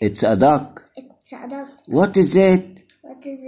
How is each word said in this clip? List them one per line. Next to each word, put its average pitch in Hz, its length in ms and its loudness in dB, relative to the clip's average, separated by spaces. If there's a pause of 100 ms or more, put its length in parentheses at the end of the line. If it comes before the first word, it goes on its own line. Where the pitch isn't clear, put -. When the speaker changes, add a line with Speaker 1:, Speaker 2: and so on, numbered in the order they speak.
Speaker 1:
It's 208 200 -2
a 110 140 2
duck. - 460 0 (160)
Speaker 2:
It's - 340 -16
a 247 160 -16
duck. - 200 -14 (180)
Speaker 1:
What 190 320 0
is 156 180 2
it? 185 260 4 (380)
Speaker 2:
What - 240 -20
is 269 240 -12